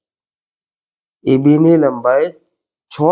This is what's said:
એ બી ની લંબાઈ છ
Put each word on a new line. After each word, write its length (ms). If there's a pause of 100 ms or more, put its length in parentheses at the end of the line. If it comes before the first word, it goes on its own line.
(1300)
એ 120
બી 200
ની 200
લંબાઈ 500 (640)
છ 60 (140)